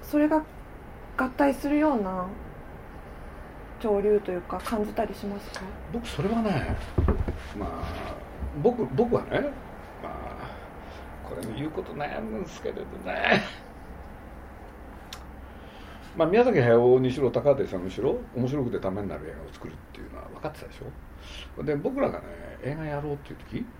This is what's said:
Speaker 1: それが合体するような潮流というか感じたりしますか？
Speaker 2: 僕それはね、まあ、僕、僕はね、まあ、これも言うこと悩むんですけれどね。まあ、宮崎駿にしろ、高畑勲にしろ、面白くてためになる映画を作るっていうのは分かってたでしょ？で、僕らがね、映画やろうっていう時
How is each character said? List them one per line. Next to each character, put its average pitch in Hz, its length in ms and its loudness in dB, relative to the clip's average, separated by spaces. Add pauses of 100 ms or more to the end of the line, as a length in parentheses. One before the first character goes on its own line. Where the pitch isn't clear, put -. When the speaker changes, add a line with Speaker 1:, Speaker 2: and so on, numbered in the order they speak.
Speaker 1:
そ 294 160 2
れ 294 80 8
が 302 160 4 (720)
合 262 120 2
体 277 240 4
す 285 160 -2
る 294 100 6
よ 302 160 6
う 220 60 4
な 185 260 -2 (1500)
潮 202 200 4
流 208 220 8
と 190 80 -2
い 180 60 0
う 175 40 -2
か 180 220 -4
感 208 220 0
じ 214 60 -4
た 220 140 2
り 202 100 -6
し - 100 -8
ま 202 140 -4
す - 120 -12
か？ - 100 -8 (320)
Speaker 2:
僕 240 140 -4
そ - 140 -4
れ 190 80 2
は 226 120 2
ね、 180 340 2 (840)
ま - 80 -2
あ、 - 480 -6 (480)
僕、 226 320 4
僕 233 220 4
は - 80 2
ね、 214 260 0 (540)
ま - 60 -8
あ、 - 400 -8 (760)
こ - 180 -8
れ 104 60 -6
も 113 80 -6
言 143 120 -4
う 156 40 -4
こ 185 100 -4
と 175 120 -8
悩 143 280 -4
む - 180 -4
ん 185 40 -2
で - 60 -8
す - 120 -14
け - 80 -2
れ - 60 -6
ど - 60 -6 (240)
ね。 185 360 4 (2750)
ま 165 80 6
あ、 - 20 2
宮 214 160 8
崎 220 160 6
駿 120 400 10
に 127 120 6
し 139 80 0
ろ、 127 120 6
高 131 180 6
畑 117 140 8
勲 90 200 -2
に 95 60 -2
し 92 120 -4
ろ、 139 160 4 (180)
面 127 120 2
白 139 180 2
く 113 60 0
て 95 80 0
た 98 120 0
め 101 100 -4
に 95 60 -4
な 78 100 -4
る 76 120 -10
映 - 20 -10
画 - 180 -10
を - 40 -14
作 - 140 -12
る 78 60 -10
っ - 20 -14 (180)
て - 80 -14
い - 60 -12
う - 40 -14
の - 60 -12
は - 160 -12
分 - 80 -14
か 151 80 -4
っ - 20 -8
て - 100 -14
た - 60 -12
で - 60 -14
し - 80 -14 (760)
ょ？ - 60 -6
で、 147 120 2
僕 254 240 0
ら 254 100 4
が - 100 -4
ね、 - 60 -12 (380)
映 143 120 -2
画 160 100 -6
や 147 140 -2
ろ 147 120 -4
う - 20 0
っ 143 40 -4
て - 140 -12
い - 20 -10
う - 40 -10
時 - 280 -6 (140)